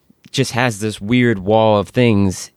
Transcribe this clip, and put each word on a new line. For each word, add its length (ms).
just 200
has 300
this 180
weird 400
wall 380
of 120
things 680